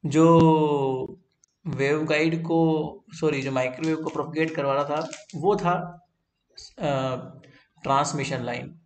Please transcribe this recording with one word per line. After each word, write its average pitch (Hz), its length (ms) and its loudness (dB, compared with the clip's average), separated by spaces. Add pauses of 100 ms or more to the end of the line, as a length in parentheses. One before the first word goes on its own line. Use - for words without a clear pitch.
जो 156 220 6 (1400)
वेवगाइड 156 760 0
को, 160 680 0
सॉरी, 143 320 -2
जो 135 100 -4
माइक्रोवेव 156 520 -2
को 160 60 -4
प्रोपगेट 156 460 -4
करवा 139 180 -2
रहा 143 100 0
था, 147 260 -4 (260)
वो 185 200 0
था, 175 520 -4 (720)
अ, 135 360 -2 (680)
ट्रांसमिशन 139 600 -2
लाइन। 123 420 -10